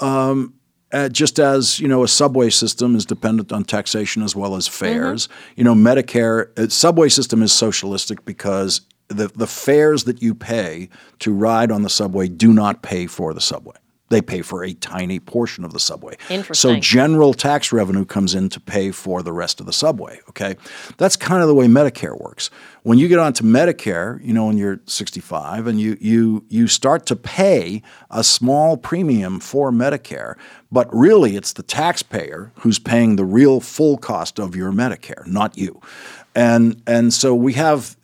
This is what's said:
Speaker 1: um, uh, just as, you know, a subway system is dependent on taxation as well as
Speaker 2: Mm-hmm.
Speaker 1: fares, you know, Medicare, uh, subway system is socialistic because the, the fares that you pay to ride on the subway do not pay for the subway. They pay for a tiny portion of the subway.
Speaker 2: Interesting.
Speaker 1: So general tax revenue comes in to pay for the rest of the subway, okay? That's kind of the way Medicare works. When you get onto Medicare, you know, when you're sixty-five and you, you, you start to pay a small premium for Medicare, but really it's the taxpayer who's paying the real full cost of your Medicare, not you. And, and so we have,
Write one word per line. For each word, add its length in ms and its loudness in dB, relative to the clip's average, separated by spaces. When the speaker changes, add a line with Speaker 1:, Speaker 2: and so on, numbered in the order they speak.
Speaker 1:
um, 540 -2
uh, 200 -4
just 280 -2
as, 420 2
you 80 -2
know, 140 2
a 60 2
subway 400 2
system 480 0
is 80 0
dependent 480 -4
on 120 -4
taxation 580 -4
as 120 -6
well 200 -6
as 140 -4
Speaker 2:
Mm-hmm. 160 -10
Speaker 1:
fares, 440 -4
you 80 0
know, 100 6
Medicare, 760 2
uh, 120 0
subway 400 4
system 320 0
is 100 2
socialistic 720 -4
because 560 -4
the, 260 -4
the 120 -6
fares 580 2
that 160 -4
you 140 0
pay 560 -8
to 140 -2
ride 400 2
on 100 -2
the 60 -2
subway 400 -2
do 240 6
not 300 2
pay 240 -6
for 260 -8
the 80 -10
subway. 340 -8
They 100 2
pay 220 -6
for 200 -10
a 120 -10
tiny 440 -8
portion 460 -6
of 80 -14
the 80 -8
subway. 360 -8
Speaker 2:
Interesting. 460 0
Speaker 1:
So 40 2
general 540 4
tax 400 -2
revenue 320 0
comes 300 -2
in 160 -2
to 100 -14
pay 300 -4
for 320 -6
the 100 -8
rest 280 -6
of 60 -16
the 60 -10
subway, 560 -4
okay? 280 -8
That's 180 0
kind 240 0
of 80 4
the 60 6
way 120 6
Medicare 540 2
works. 300 -12
When 160 4
you 100 4
get 100 4
onto 260 0
Medicare, 760 0
you 120 -4
know, 120 0
when 120 0
you're 280 -4
sixty-five 800 -10
and 140 -2
you, 200 -4
you, 480 2
you 200 2
start 380 0
to 100 -2
pay 680 0
a 120 -4
small 540 2
premium 640 -2
for 320 -2
Medicare, 600 -2
but 220 2
really 440 6
it's 180 -8
the 80 -14
taxpayer 1000 -6
who's 180 0
paying 380 2
the 100 0
real 340 6
full 380 0
cost 400 -8
of 160 -8
your 180 -6
Medicare, 540 -6
not 300 -4
you. 240 -10
And, 520 4
and 260 2
so 220 2
we 200 0
have, 500 -2